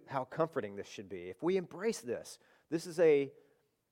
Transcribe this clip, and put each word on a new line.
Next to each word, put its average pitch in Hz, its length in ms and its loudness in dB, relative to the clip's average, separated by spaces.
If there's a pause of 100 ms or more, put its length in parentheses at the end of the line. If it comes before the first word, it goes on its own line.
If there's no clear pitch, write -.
how 135 180 -4
comforting 131 520 -2
this 98 120 -8
should 101 200 -14
be. 90 220 -8
If - 120 -10
we 180 140 2
embrace 185 440 -2
this, 110 380 -6 (320)
this 165 160 -2
is 170 140 -4
a 143 320 6 (600)